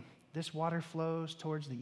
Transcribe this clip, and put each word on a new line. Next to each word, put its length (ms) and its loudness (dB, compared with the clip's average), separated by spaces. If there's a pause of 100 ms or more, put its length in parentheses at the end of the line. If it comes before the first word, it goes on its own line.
(340)
'This 200 -2
water 280 2
flows 520 0
towards 360 0
the 120 -2